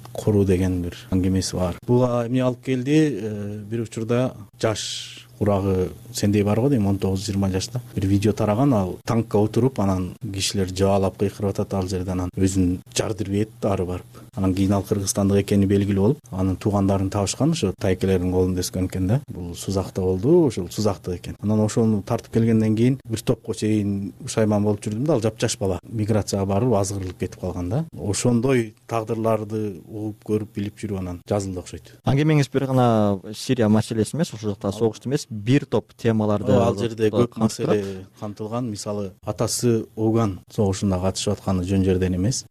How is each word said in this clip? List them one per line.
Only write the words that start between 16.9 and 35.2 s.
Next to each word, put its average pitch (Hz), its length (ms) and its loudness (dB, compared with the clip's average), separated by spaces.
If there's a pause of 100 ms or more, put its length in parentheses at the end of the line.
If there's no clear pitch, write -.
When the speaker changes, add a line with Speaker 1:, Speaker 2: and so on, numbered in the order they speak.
Speaker 1:
табышкан, 104 420 0
ошо 101 280 -2
тайкелердин 92 520 2
колунда 92 300 2
өскөн 95 240 -4
экен 92 220 -2
да. 127 200 2
Бул 90 280 -12
Сузакта 95 440 -4
болду, 104 460 4
ошол 95 240 -4
Сузактык 92 480 -4
экен. - 240 -12
Анан 107 180 2
ошону 107 420 2
тартып - 300 -6
келгенден 110 440 2
кийин 127 280 2
бир 113 160 -6
топко - 320 -2
чейин 101 600 -2 (100)
пушайман 107 400 0
болуп 104 240 0
жүрдүм 107 180 -4
да, 160 100 2
ал 120 60 2
жапжаш 110 380 -2
бала 95 240 -2
миграцияга 104 640 -2
барып 98 320 2
азгырылып 98 400 -4
кетип - 220 -6
калган 87 280 -6
да. 135 160 -2 (140)
Ошондой 117 760 0 (120)
тагдырларды 110 1000 -2
угуп, 107 360 -10
көрүп, 107 300 -2
билип 101 260 -6
жүрүп 101 220 -6
анан 87 260 -10
жазылды 95 320 -2
окшойт. - 320 -16 (140)
Speaker 2:
Аңгемеңиз 147 460 4
бир 135 180 0
гана 113 480 4 (160)
Сирия 117 340 2
маселеси 110 480 2
эмес, 165 160 -2
ошол 107 220 -4
жакта 98 180 -4
согушту 110 380 -2
эмес, 147 180 -2